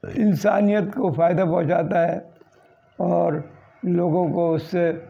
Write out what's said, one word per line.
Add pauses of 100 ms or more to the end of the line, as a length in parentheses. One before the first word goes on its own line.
इंसानियत
को
फ़ायदा
पहुंचाता
है (800)
और (440)
लोगों
को
उससे (200)